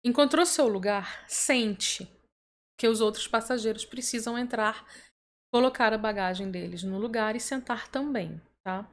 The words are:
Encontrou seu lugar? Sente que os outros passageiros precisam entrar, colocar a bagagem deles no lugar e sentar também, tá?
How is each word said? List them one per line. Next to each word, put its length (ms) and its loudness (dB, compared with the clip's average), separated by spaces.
Encontrou 420 4
seu 220 4
lugar? 600 -2
Sente 800 0
que 100 2
os 140 2
outros 260 0
passageiros 580 -2
precisam 520 -6
entrar, 500 -2
colocar 400 4
a 40 0
bagagem 520 -2
deles 320 -6
no 160 -4
lugar 380 0
e 40 -4
sentar 500 -6
também, 520 -4
tá? 280 -6